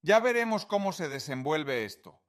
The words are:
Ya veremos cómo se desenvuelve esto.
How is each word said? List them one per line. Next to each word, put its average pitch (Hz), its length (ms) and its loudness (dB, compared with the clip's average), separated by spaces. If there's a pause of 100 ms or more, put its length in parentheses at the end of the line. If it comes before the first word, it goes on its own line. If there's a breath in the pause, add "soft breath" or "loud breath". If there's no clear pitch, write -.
Ya 202 180 6
veremos 233 460 2
cómo 196 260 -2
se 170 160 -6
desenvuelve 135 760 -2
esto. - 440 -16